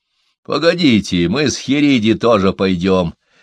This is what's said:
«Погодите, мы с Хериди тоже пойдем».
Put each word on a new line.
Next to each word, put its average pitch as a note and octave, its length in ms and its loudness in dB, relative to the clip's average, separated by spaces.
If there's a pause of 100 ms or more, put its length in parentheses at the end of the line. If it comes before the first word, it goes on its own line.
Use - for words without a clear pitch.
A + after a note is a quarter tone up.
(440)
«Погодите, C3+ 840 0
мы C3 220 -2
с - 80 -8
Хериди C3 560 0
тоже G2 380 0
пойдем». F#2 640 0 (280)